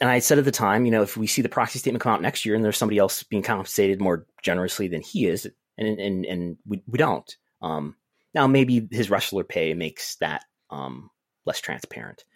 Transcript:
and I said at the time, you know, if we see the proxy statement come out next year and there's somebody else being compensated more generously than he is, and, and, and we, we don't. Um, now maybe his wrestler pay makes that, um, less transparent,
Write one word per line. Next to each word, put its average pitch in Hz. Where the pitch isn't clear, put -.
and 127
I 123
said 143
at 139
the 135
time, 110
you 117
know, 110
if -
we 110
see -
the 117
proxy 127
statement 120
come 120
out 101
next -
year 107
and 110
there's 104
somebody 107
else 98
being 101
compensated 98
more 87
generously 92
than 80
he 143
is, 92
and, 107
and, 95
and 87
we, 101
we 117
don't. 131
Um, 78
now 143
maybe 127
his 110
wrestler 98
pay 80
makes -
that, 78
um, 67
less -
transparent, -